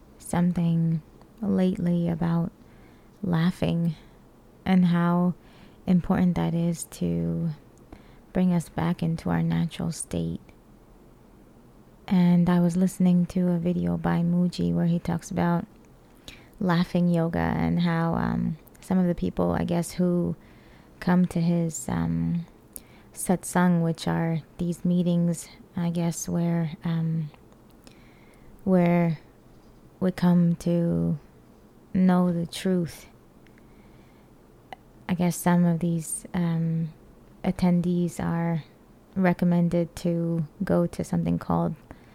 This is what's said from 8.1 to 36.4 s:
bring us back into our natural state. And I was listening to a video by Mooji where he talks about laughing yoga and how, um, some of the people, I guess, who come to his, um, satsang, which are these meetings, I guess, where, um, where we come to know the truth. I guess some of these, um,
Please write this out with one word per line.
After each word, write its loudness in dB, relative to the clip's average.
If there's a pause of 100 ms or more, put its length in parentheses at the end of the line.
bring 2
us -2
back -4
into -2
our 0
natural -2
state. -6 (1700)
And 4
I 4
was 2
listening 2
to -2
a 0
video -2
by 0
Mooji 0
where 0
he 0
talks -6
about 0 (920)
laughing 2
yoga 0
and 0
how, 0
um, -2 (220)
some -2
of 2
the 0
people, -2
I -2
guess, -2
who -2 (640)
come 2
to -4
his, -2
um, -2 (680)
satsang, 0
which -2
are -2 (160)
these -4
meetings, 0 (280)
I -2
guess, -4
where, -2 (120)
um, -2 (1300)
where 2 (840)
we 0
come 4
to 0 (760)
know 4
the -2
truth. -4 (2000)
I -2
guess 0
some 4
of 2
these, -4
um, -2 (560)